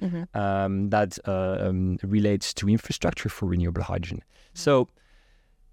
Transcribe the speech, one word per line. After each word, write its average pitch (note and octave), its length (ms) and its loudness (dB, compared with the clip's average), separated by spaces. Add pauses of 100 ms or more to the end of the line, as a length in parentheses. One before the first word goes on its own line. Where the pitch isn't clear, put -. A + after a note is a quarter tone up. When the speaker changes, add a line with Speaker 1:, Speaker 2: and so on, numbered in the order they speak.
Speaker 1:
Mm-hmm. F3 340 -6
Speaker 2:
um, G2 540 0
that, G#2 280 2 (100)
uh, F#2 300 0 (100)
um, F#2 340 0
relates G#2 520 2
to G2+ 140 -2
infrastructure - 600 0
for - 180 -6
renewable F2 380 0
hydrogen. F2+ 340 -6
Speaker 1:
Mm-hmm. - 400 -20
Speaker 2:
So C3 300 4 (840)